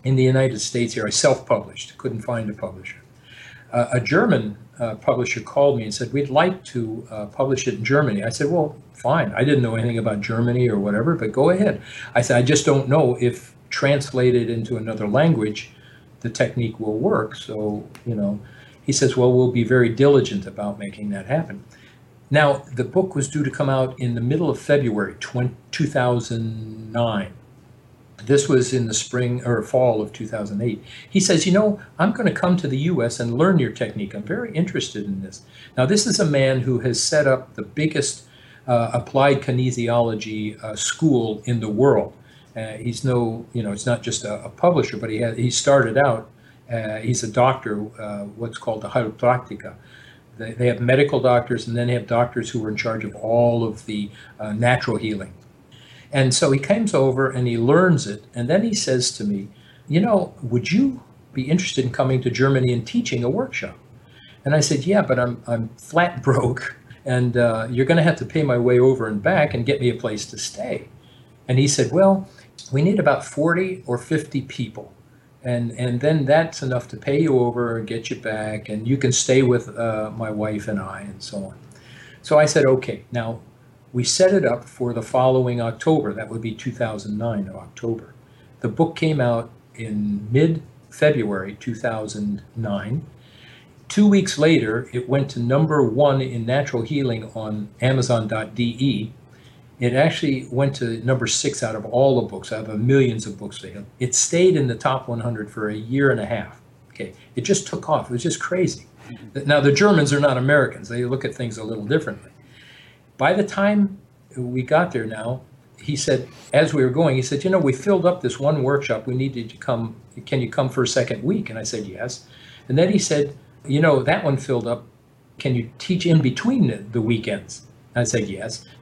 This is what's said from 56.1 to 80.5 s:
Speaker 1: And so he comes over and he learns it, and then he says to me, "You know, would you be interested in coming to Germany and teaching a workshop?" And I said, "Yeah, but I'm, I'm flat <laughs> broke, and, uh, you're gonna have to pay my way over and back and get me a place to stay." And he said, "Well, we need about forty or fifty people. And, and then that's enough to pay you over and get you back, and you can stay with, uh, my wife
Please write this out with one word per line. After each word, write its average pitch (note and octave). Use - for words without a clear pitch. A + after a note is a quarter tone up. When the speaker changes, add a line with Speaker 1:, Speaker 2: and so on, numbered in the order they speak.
Speaker 1:
And C3
so C#3+
he C3+
comes G#3
over C3+
and B2
he A#2
learns D3+
it, G2+
and A#2+
then F#3+
he A3
says C3
to G#2+
me, G2+
"You D#3
know, G#3
would A#2+
you C4
be C3
interested E3
in A#2+
coming C3
to B2+
Germany B2+
and A#2
teaching C3+
a B2
workshop?" -
And C#3+
I D3+
said, C3+
"Yeah, G3+
but B2
I'm, B2
I'm A#2
flat E3+
<laughs> C3+
broke, -
and, B2
uh, A#2
you're B2
gonna E3
have D#3+
to -
pay D#3
my B2+
way B2
over B2
and G#2+
back D#3+
and A#2
get C#3+
me B2
a A2+
place G#2+
to -
stay." -
And B2+
he C#3+
said, B2
"Well, F#3+
we C#3
need G3
about D3
forty F3
or B2
fifty C#3+
people. -
And, A#2+
and B2
then D3+
that's D#3+
enough B2+
to A2+
pay C#3
you C#3
over A#2
and G#2+
get A2
you B2
back, G#2+
and A2
you C3+
can B2+
stay C3
with, A#2+
uh, G#2+
my A2+
wife G#2+